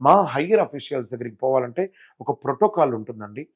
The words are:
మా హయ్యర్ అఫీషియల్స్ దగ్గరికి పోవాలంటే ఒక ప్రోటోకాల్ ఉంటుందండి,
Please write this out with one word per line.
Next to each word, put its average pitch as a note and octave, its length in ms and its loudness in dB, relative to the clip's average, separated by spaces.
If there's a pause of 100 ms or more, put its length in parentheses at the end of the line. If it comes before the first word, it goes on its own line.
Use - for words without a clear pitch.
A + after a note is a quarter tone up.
మా F3 200 6
హయ్యర్ E3 380 0
అఫీషియల్స్ C3+ 520 -6
దగ్గరికి A#2+ 240 -10
పోవాలంటే C3 540 -2 (300)
ఒక C3 240 -6
ప్రోటోకాల్ C#3 500 2
ఉంటుందండి, A2 600 -10